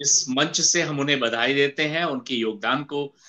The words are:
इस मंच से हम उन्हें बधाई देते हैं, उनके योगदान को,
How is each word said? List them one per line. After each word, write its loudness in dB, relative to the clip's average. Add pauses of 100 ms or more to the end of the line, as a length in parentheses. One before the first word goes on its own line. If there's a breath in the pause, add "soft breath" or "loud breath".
इस 2
मंच 2
से 2
हम -2
उन्हें 2
बधाई 0
देते 2
हैं, 0
उनके -4
योगदान -2
को, -6 (140)